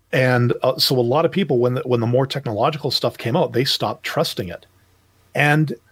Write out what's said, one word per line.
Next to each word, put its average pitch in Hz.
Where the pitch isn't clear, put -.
And, 127
uh, 131
so 131
a -
lot 127
of 160
people, 156
when 123
the, 127
when 123
the 113
more 131
technological 135
stuff -
came 123
out, 123
they 123
stopped -
trusting -
it. -
And 147